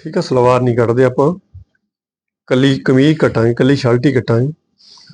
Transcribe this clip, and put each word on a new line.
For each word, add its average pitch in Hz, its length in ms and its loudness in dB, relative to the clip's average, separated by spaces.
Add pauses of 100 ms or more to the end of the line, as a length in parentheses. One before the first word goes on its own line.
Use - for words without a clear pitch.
ਠੀਕ 160 180 -10
ਆ, - 20 -2
ਸਲਵਾਰ 127 420 0
ਨਹੀਂ 123 140 -2
ਕੱਟਦੇ 120 280 0
ਆਪਾਂ, 127 240 0
ਇਕੱਲੀ - 1500 -6
ਕਮੀਜ਼ 147 380 2
ਕੱਟਾਂਗੇ, 117 320 0
ਇਕੱਲੀ 131 260 0
ਸ਼ਰਟ 123 300 0
ਹੀ 139 60 0
ਕੱਟਾਂਗੇ। 123 400 -2 (600)